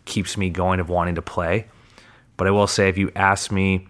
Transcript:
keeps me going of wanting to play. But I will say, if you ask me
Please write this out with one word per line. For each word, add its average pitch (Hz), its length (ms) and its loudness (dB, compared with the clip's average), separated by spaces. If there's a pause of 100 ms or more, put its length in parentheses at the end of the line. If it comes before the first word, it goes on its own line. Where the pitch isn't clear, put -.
keeps - 320 -4
me 95 140 -2
going 92 300 0
of 82 80 -4
wanting 87 280 0
to 82 60 -6
play. 92 440 -2 (680)
But 92 100 0
I 98 40 4
will 101 160 4
say, 98 220 2
if 95 100 0
you 95 160 0
ask 98 380 0
me 95 380 0